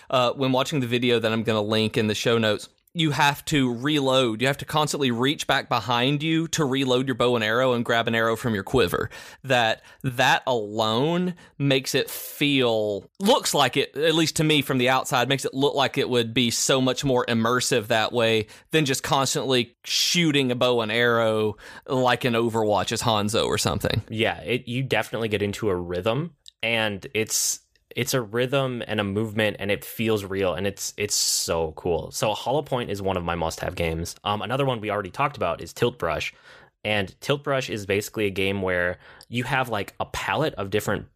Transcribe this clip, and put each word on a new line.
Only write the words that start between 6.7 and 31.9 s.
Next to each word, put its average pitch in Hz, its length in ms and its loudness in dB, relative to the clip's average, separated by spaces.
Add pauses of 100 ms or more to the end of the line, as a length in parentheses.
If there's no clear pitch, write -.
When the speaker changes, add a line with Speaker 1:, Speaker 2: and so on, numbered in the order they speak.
Speaker 1:
your 131 80 -2
bow 123 220 2
and 110 80 2
arrow 123 280 2
and 120 120 0
grab 117 240 2
an 113 80 0
arrow 113 180 2
from 113 180 -2
your 98 120 -2
quiver. 92 460 2 (340)
That, 120 380 0 (200)
that 135 420 2
alone 120 920 0 (200)
makes 135 380 0
it 131 160 0
feel, 117 1000 0 (120)
looks 262 340 2
like 139 220 2
it, 131 200 -2
at 156 200 2
least 165 200 2
to 160 80 2
me 156 160 4
from 131 180 -2
the 123 100 2
outside, 131 400 0
makes 139 160 -2
it - 100 -6
look 139 220 0
like 135 220 2
it 113 120 0
would 117 240 0
be 123 160 2
so 131 300 2
much 131 240 0
more 123 220 2
immersive 117 600 2
that 110 260 2
way 113 360 2 (240)
than 156 140 2
just 131 180 -2
constantly 131 800 0
shooting 143 640 2
a 120 60 0
bow 123 240 2
and 107 100 -2
arrow 113 680 2 (280)
like 123 380 2
in 123 80 2
Overwatch 110 580 2
as 117 120 -2
Hanzo 104 440 2
or 69 100 0
something. - 520 -2
Speaker 2:
Yeah, 107 320 -2
it, 117 260 -4
you 123 160 -4
definitely 113 460 -2
get 101 140 0
into 101 280 -2
a 90 60 0
rhythm, 95 560 -2 (280)
and 110 540 -2
it's, - 460 -2 (360)
it's 120 180 -2
a 127 80 0
rhythm 123 640 -2
and 107 140 -2
a 101 40 0
movement, 104 540 0
and 98 100 -4
it 101 160 -2
feels 110 400 -2
real, 95 300 0
and 92 100 -4
it's, - 320 -6
it's 104 200 -2
so 82 560 0
cool. 85 400 -4